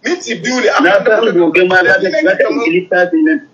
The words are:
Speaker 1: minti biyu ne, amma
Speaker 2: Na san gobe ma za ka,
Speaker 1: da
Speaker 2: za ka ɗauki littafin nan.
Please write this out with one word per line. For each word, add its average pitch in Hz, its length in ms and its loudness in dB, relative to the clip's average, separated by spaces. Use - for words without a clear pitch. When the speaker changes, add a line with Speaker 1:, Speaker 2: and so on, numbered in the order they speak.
Speaker 1:
minti 311 320 -6
biyu 247 240 -4
ne, 220 80 2
amma 320 200 2
Speaker 2:
Na - 120 2
san 220 320 0
gobe 170 320 2
ma 185 160 2
za 160 160 2
ka, - 80 -2
Speaker 1:
da 208 160 -2
Speaker 2:
za 190 160 0
ka 185 80 2
ɗauki 285 240 -2
littafin 180 560 0
nan. 156 140 0